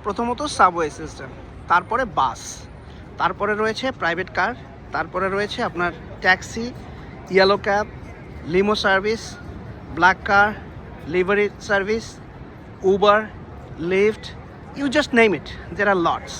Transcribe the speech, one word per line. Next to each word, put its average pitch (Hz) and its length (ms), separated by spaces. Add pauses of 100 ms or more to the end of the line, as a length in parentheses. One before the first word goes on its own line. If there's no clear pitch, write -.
প্রথমত 233 380
সাবওয়ে 180 480
সিস্টেম, 147 380 (400)
তারপরে 196 380
বাস, 143 520 (600)
তারপরে 185 380
রয়েছে 220 360
প্রাইভেট 170 380
কার, 190 240 (380)
তারপরে 175 380
রয়েছে 208 340
আপনার 175 280 (300)
ট্যাক্সি, 226 500 (600)
ইয়েলো 190 260
ক্যাব, 208 300 (580)
লিমো 190 300
সার্ভিস, 208 600 (600)
ব্ল্যাক 180 300
কার, 208 280 (540)
লিভারি 190 420 (120)
সার্ভিস, 208 540 (680)
Uber, 202 380 (680)
Lyft, 208 360 (520)
you 285 120
just 277 240
name 226 200
it, - 440
there 202 100
are 190 160
lots। 143 360